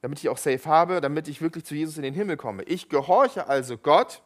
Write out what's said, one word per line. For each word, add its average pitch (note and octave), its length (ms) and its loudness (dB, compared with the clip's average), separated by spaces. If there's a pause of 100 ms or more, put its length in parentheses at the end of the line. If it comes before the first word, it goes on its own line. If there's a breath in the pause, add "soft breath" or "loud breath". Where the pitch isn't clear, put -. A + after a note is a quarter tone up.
Damit C#3 180 -8
ich D#3 100 -2
auch B2+ 80 -4
safe C3 260 -2
habe, E3+ 380 4
damit D3+ 260 -4
ich D3 140 -10
wirklich E3 240 -6
zu D3 80 -10
Jesus D#3 240 -6
in D3 40 -8
den C3+ 120 -6
Himmel F#3 240 -4
komme. G2+ 240 -8
Ich - 260 -6
gehorche F3+ 600 2
also B2 280 -2
Gott D#3+ 500 2